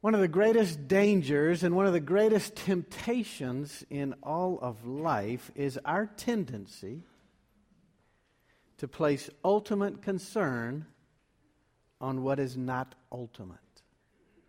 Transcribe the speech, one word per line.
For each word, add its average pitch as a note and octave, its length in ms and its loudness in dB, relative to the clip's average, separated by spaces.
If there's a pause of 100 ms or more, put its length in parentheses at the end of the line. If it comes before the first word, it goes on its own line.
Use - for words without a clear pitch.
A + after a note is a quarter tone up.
One A3 140 4
of G3+ 60 6
the F3+ 80 6
greatest F#3 580 4
dangers E3+ 760 4
and F3 120 2
one F#3+ 100 4
of F#3+ 60 4
the F3 80 2
greatest G3+ 560 2
temptations E3+ 1300 -4
in C#3 340 -4
all F3 380 -2
of A#2 260 -8
life B2 680 -2
is C#3 280 -4
our F#3 220 0
tendency C3 1000 -6 (1700)
to C#3+ 100 -10
place D3 420 0 (140)
ultimate G3+ 580 0
concern D#3 840 -4 (1120)
on C3 240 -4
what C3+ 160 0
is B2+ 160 -2
not B2+ 400 -4 (160)
ultimate. A#2 460 -14 (920)